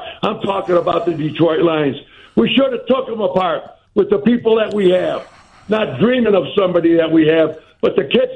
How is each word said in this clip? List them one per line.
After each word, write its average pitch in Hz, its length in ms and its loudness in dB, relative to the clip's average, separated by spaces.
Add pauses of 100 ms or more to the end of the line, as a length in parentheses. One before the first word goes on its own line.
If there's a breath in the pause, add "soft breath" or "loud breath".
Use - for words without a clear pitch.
(220 loud breath)
I'm 226 180 -6
talking 190 360 -2
about 170 300 -2
the 170 80 -2
Detroit 156 480 0
Lions. 156 340 0 (380 soft breath)
We 226 180 2
should 262 200 2
have 233 140 -8
took 254 200 0
them 220 140 -8
apart 180 420 -2 (320 soft breath)
with 196 160 0
the 202 80 2
people 226 380 2
that 208 180 -2
we 196 160 2
have. 165 360 0 (420)
Not 135 320 -2
dreaming 233 340 2
of 180 100 2 (140)
somebody 170 380 2
that 160 160 0
we 160 160 4
have, 156 340 0 (180 loud breath)
but - 140 -2
the 190 100 0
kids 254 320 0